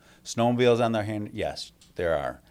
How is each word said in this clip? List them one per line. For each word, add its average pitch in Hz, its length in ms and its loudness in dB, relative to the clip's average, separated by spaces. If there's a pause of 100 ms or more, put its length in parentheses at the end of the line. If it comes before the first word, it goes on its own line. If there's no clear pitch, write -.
(240)
snowmobiles, 120 640 2
on 113 80 0
the 110 60 0
other 104 60 -4
hand, 107 280 -6
yes, 80 380 -8 (240)
there 85 200 0
are. 67 340 -6